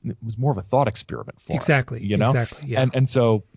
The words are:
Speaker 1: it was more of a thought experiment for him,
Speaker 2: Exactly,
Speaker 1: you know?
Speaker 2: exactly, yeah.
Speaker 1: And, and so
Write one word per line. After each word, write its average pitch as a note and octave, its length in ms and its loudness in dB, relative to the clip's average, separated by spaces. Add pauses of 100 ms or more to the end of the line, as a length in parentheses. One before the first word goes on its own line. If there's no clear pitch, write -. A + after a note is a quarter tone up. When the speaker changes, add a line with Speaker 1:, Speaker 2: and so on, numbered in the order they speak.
Speaker 1:
it A#2+ 180 -8
was A2 140 -8
more C3 140 0
of G#2+ 60 -2
a F#2 40 -4
thought B2 260 2
experiment - 540 -8
for - 120 -8
him, D#3+ 40 -2
Speaker 2:
Exactly, B2+ 460 0
Speaker 1:
you G2+ 140 -2
know? G#2+ 120 4
Speaker 2:
exactly, B2+ 400 -2
yeah. B2 120 0
Speaker 1:
And, B2 140 2
and B2+ 140 4
so A2+ 340 4 (140)